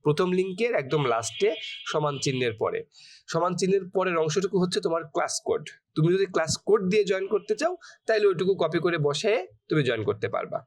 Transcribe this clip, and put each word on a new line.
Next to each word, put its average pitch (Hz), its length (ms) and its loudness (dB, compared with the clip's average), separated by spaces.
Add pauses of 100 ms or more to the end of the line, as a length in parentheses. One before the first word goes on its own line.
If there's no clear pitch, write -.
প্রথম 156 220 2 (100)
লিঙ্কের 190 440 -2
একদম 147 200 -2 (100)
লাস্টে 117 380 0 (420)
সমান 151 320 0
চিহ্নের 127 380 0
পরে, 87 180 -2 (520)
সমান 175 280 0
চিহ্নের 190 240 2 (120)
পরের 185 280 0
অংশটুকু 185 380 -2
হচ্ছে 180 240 0
তোমার 165 180 0 (100)
ক্লাস - 220 -2 (120)
কোড। 151 160 0 (320)
তুমি 156 200 4
যদি 190 180 2
ক্লাস 160 200 2 (140)
কোড 208 140 4 (100)
দিয়ে 214 180 4
জয়েন 190 240 0
করতে 202 280 -2
চাও, 339 120 0 (320)
তাহলে 214 220 2
ওইটুকু 185 340 2
কপি 165 240 0
করে 170 120 2 (100)
বসে - 240 0 (380)
তুমি 156 180 2
জয়েন 117 220 0
করতে 104 260 -4
পারবা। 90 320 -4